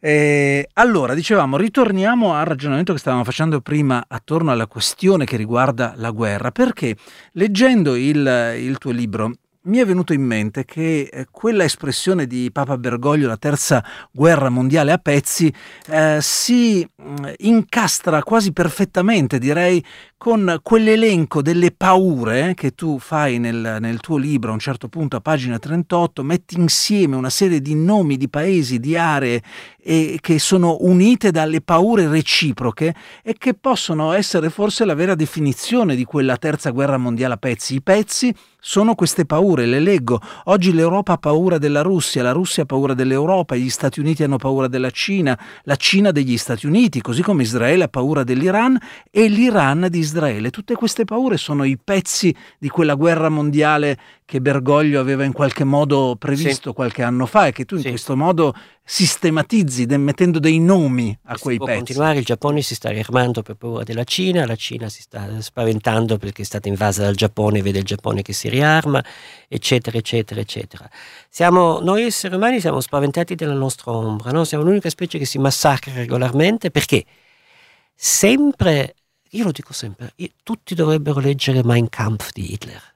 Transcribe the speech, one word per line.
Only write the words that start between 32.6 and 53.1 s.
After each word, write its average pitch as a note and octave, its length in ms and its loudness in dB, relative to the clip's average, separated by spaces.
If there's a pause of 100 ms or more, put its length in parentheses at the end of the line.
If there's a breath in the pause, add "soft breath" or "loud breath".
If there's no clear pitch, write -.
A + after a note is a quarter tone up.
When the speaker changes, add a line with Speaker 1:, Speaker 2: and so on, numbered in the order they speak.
Speaker 1:
e A3+ 160 -4
che B3+ 160 0
possono D#3+ 580 -2
essere F3+ 360 0
forse G#3 380 -2
la F3+ 80 0
vera F3+ 200 0
definizione D#3 800 0
di B2+ 100 0
quella C3 340 0
terza D3 320 -4
guerra C3+ 280 0
mondiale B2 360 -2
a A2 40 -10
pezzi. B2+ 360 -6
I C3+ 80 -4
pezzi G#3+ 520 0 (240 soft breath)
sono A3 360 0
queste E3+ 320 0
paure, D#3 400 2
le B2 120 2
leggo. D3 400 2 (260 loud breath)
Oggi F#3 280 4
l'Europa E3+ 400 2
ha D#3+ 60 0
paura E3 400 2
della D3 240 0
Russia, E3 400 0
la B2 100 0
Russia F3 300 -2
ha C#3 40 -2
paura C3+ 280 0
dell'Europa, C#3 640 0
gli B2+ 120 -2
Stati - 320 -4
Uniti D#3 220 0
hanno C#3 160 0
paura C3+ 300 -2
della B2+ 220 -2
Cina, E3 480 -2 (260 loud breath)
la C#3+ 120 0
Cina G3 360 2
degli C3 260 0
Stati - 260 -6
Uniti, D#3 380 2
così A#2+ 180 -4
come F3+ 220 2
Israele C#3 420 2
ha D3 40 -4
paura C#3 360 -2
dell'Iran F#3 540 2 (320 loud breath)
e A3 180 4
l'Iran F#3+ 600 2
di E3+ 80 -2
Israele. D3 500 -2
Tutte G#3 280 -6
queste A3+ 280 -2
paure A#3 320 -2
sono C#3+ 280 -2
i C3+ 120 0
pezzi F#3+ 580 0 (240 loud breath)
di C#3+ 120 -6
quella D#3 240 2
guerra D#3+ 340 2